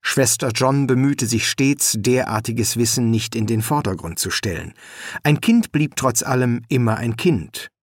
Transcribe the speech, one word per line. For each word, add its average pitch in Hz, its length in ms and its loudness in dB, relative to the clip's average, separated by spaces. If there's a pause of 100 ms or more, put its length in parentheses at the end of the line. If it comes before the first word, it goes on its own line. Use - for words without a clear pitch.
Schwester 135 460 0
John 135 360 2
bemühte 131 400 2
sich 110 240 0
stets, 139 480 0
derartiges 113 800 0
Wissen 117 320 2
nicht 110 260 0
in 113 120 0
den 110 160 0
Vordergrund 95 560 -2
zu 92 100 -4
stellen. - 440 -6 (500)
Ein 147 180 2
Kind 226 300 4
blieb 151 240 -2
trotz 123 260 0
allem 123 480 0
immer 117 280 2
ein 113 200 -4
Kind 120 520 -2 (140)